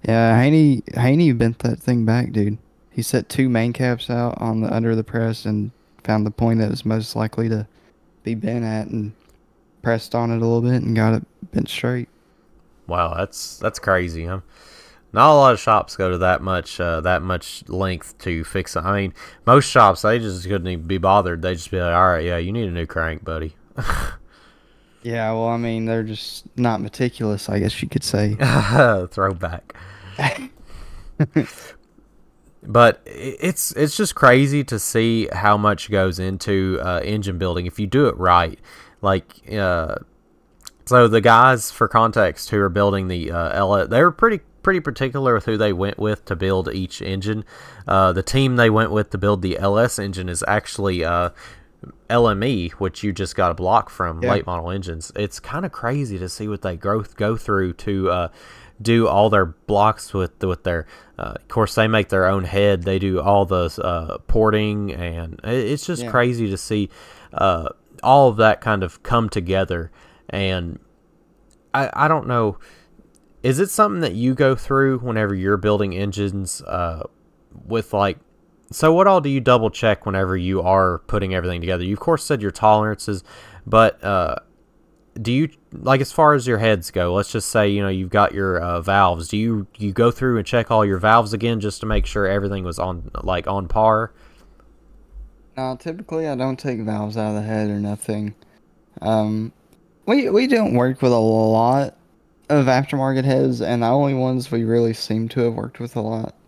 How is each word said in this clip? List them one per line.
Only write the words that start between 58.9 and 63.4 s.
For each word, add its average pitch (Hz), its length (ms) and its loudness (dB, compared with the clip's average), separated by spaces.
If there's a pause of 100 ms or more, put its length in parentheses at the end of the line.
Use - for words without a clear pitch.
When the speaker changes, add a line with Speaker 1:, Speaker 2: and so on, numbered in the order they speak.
Speaker 2:
all 101 200 4
their 98 180 4
blocks - 680 0
with, 92 280 -4
with 92 220 -2
their, 85 220 -2 (320)
uh, - 160 -10
of - 140 -14
course, 110 260 0
they 110 140 4
make 110 220 2
their 95 160 4
own 95 180 2
head. 98 400 2
They 95 140 0
do 92 220 0
all 98 240 4